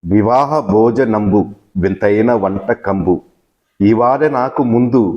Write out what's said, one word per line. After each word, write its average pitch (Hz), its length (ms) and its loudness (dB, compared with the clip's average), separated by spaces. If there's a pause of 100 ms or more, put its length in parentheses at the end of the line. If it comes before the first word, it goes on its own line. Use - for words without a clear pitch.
(120)
వివాహ 120 380 2 (100)
భోజనంబు 107 800 0 (360)
వింతైన 101 560 0
వంట 98 380 -2 (140)
కంబు, 92 300 0 (640)
ఇవాళ 117 480 2
నాకు 135 340 -2
ముందు 120 400 2 (140)